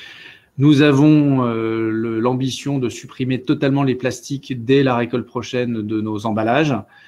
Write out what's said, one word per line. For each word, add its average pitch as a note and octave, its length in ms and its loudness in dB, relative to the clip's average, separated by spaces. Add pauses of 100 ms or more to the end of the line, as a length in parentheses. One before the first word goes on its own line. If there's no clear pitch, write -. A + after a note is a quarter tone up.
(580)
Nous C#3+ 240 6
avons, D3 640 4
euh, A2+ 460 -2
le, A2+ 280 -4
l'ambition B2+ 640 -2
de B2 80 -2
supprimer B2+ 520 -6
totalement C#3+ 440 0
les B2+ 100 2
plastiques B2+ 720 -8
dès C3+ 180 4
la C3 140 0
récolte A#2+ 300 -2
prochaine A#2+ 560 -4
de G#2+ 180 -4
nos G#2+ 260 -4
emballages, A#2 480 0 (340)